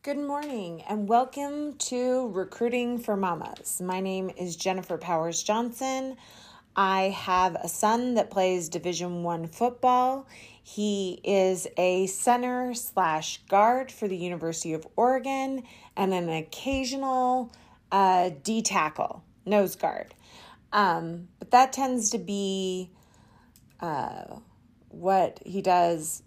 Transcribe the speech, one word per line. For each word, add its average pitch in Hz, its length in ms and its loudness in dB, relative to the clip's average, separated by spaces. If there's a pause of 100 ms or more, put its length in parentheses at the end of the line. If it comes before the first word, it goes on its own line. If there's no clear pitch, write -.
Good 285 160 -4
morning 277 680 -6
and 208 220 -4
welcome 285 680 0
to 254 500 -2
Recruiting 240 720 -2
for 220 180 -2
Mamas. - 640 -4
My 185 200 -4
name 190 280 -4
is 175 260 -8
Jennifer 180 440 -4
Powers 165 440 -2
Johnson. 262 760 -2 (580)
I 190 280 2
have 185 500 2
a 180 160 -4
son 233 460 2
that 214 140 2
plays 185 380 2
Division 175 540 -4
One 170 240 -2
football. 247 800 2 (360)
He 202 640 -4
is 190 420 2 (120)
a 185 300 4
center 247 680 0
slash 160 720 -2
guard 240 420 4
for - 160 -8
the 190 80 -2
University 165 600 -4
of 160 200 -8
Oregon 262 680 0 (340)
and 190 160 0
an 175 160 0
occasional, 254 1200 -2 (400)
uh, 185 380 4 (140)
D 220 180 0
tackle, 180 640 -2 (220)
nose 190 280 4
guard. - 400 -4 (560)
Um, 170 580 0 (100)
but - 140 -10
that 262 200 8
tends 254 380 0
to 233 80 -2
be, 190 720 -4 (880)
uh, 143 560 -6 (520)
what 180 580 2
he 185 160 -4
does 170 640 2